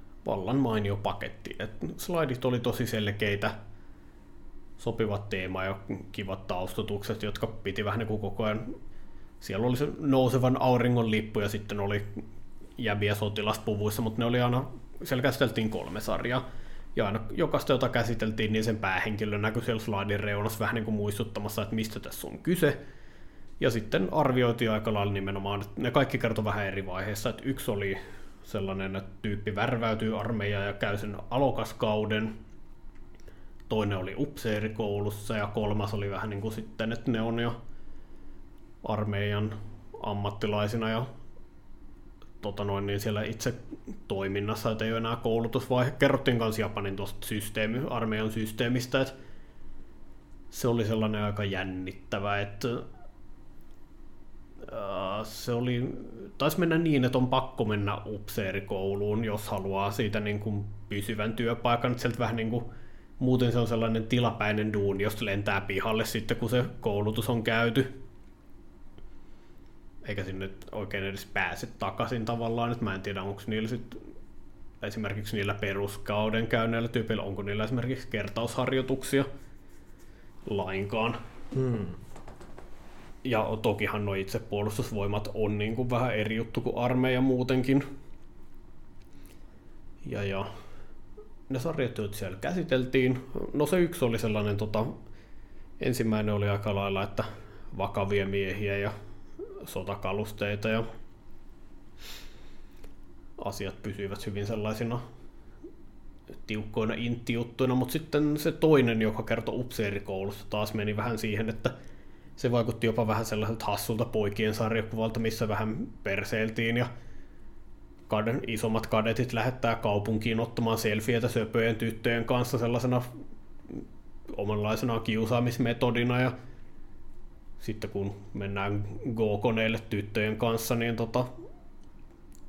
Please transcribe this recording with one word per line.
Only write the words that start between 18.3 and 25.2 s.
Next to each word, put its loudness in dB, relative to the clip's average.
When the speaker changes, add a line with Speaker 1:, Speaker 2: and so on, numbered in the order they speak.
Speaker 1:
niin 4
sen 2
päähenkilö 0
näkyi 2
siellä 0
slaidin 0
reunassa 0
vähän 2
niinku 0
muistuttamassa, -2
että -2
mistä -2
tässä -8
on -8
kyse. 4
Ja 6
sitten 2
arvioitiin 4
aika 2
lailla 2
nimenomaan, -2